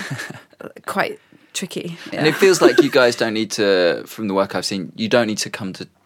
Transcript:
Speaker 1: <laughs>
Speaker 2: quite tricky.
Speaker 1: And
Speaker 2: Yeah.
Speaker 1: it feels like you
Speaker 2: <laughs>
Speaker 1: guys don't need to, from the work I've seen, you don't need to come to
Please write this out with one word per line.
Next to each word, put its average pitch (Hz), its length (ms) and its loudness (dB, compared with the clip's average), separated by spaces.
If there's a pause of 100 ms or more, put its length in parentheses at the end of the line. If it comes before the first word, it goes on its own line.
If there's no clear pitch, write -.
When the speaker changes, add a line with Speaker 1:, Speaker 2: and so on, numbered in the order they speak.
(400)
Speaker 1:
<laughs> - 460 -20
Speaker 2:
quite - 340 -4 (320)
tricky. 170 460 -10 (140)
Speaker 1:
And - 20 -12
Speaker 2:
Yeah. 160 120 0
Speaker 1:
it 156 80 2
feels 190 280 4
like - 200 6
you 139 80 4
Speaker 2:
<laughs> 139 120 4
Speaker 1:
guys 120 140 4
don't 113 180 -2
need 110 180 -2
to, 90 540 2
from 110 220 -8
the 95 60 -2
work 98 200 0
I've 92 120 -4
seen, 95 300 -8
you 110 120 -4
don't 120 180 2
need 107 120 -6
to - 120 -6
come 95 240 -10
to 87 120 -14 (200)